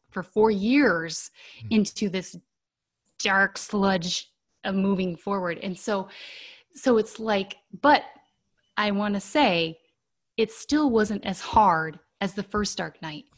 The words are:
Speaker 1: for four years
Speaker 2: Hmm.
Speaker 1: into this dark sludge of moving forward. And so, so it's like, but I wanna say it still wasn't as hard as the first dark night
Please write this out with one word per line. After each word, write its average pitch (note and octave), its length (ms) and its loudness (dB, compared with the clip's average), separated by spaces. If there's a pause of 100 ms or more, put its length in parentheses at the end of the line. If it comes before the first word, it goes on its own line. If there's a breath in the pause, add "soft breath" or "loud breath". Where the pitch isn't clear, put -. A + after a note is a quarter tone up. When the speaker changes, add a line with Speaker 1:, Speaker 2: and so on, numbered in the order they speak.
(100)
Speaker 1:
for F#3 120 -6
four G#3+ 280 2
years G3 800 2 (320 loud breath)
Speaker 2:
Hmm. A2 80 -14
Speaker 1:
into G#3+ 380 0
this F#3 280 -6 (840)
dark G3 400 2
sludge F#3+ 720 -2 (340)
of F#3+ 100 -4
moving F#3+ 420 -2
forward. F3+ 460 -4
And F3+ 160 -8
so, G3 300 -4 (680 loud breath)
so A#3+ 240 2
it's G#3+ 200 -4
like, G3+ 380 -2 (240)
but C#4+ 240 6 (720)
I G#3 140 0
wanna G3+ 300 -2
say E3+ 580 0 (580)
it A3 140 0
still D4 400 0
wasn't G#3+ 340 0
as F#3+ 160 -4
hard E3 580 2 (220)
as G3 140 -2
the G3+ 80 -6
first G#3 360 -4
dark E3 240 -8
night D3+ 220 -12 (140)